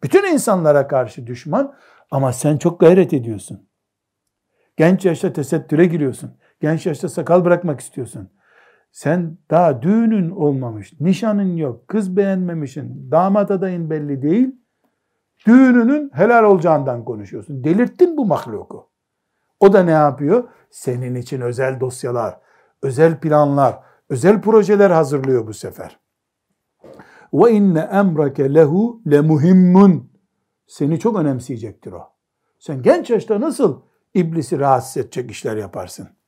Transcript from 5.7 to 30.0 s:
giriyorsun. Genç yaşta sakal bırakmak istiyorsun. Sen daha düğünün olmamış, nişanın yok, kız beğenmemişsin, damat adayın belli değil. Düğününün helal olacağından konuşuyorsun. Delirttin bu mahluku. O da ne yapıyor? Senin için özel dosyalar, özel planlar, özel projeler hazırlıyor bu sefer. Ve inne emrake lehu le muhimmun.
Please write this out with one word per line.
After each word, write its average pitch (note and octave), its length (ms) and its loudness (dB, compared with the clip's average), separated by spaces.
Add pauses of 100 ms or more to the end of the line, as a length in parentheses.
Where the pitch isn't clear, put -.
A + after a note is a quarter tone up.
giriyorsun. D3+ 520 -4 (240)
Genç D#3 240 -4
yaşta E3 240 -6
sakal E3+ 360 0
bırakmak F3 340 0
istiyorsun. A2 500 -14 (640)
Sen E3 460 -4 (140)
daha D#3 300 2
düğünün G#3 480 0
olmamış, B2+ 720 -6
nişanın F#3+ 560 -2
yok, C#3+ 320 -8
kız F#3+ 300 -4
beğenmemişsin, D#3 920 -6
damat G3 400 2
adayın F3+ 380 -4
belli D3 320 -6
değil. A3+ 340 0 (920)
Düğününün B3+ 680 4
helal A3 300 4
olacağından D3+ 640 2
konuşuyorsun. A#2 580 -12
Delirttin A#3+ 540 0
bu C4+ 80 -2
mahluku. - 640 -8 (680)
O G3 140 6
da G3 100 6
ne F3 80 2
yapıyor? D3+ 580 0 (200)
Senin B2 460 -8
için B2 260 -10
özel B2 380 -4
dosyalar, B2 600 -6 (420)
özel D3 380 2
planlar, C#3+ 600 2 (300)
özel D#3+ 320 2
projeler G3+ 500 4
hazırlıyor C3+ 560 0
bu G#2+ 60 -12
sefer. - 460 -16 (1300)
Ve G3 180 4
inne G3+ 280 2
emrake D#3 760 0
lehu E3+ 480 2 (100)
le D3 100 4
muhimmun. F3+ 880 4 (560)